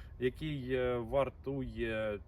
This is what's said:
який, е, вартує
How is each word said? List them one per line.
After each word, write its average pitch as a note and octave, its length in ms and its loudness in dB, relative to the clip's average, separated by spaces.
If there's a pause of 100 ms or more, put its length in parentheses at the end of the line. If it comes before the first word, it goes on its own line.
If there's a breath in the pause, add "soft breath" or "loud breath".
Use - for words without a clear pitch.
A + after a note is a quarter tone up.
(180 loud breath)
який, C3 560 0
е, B2 220 4
вартує A#2 1300 0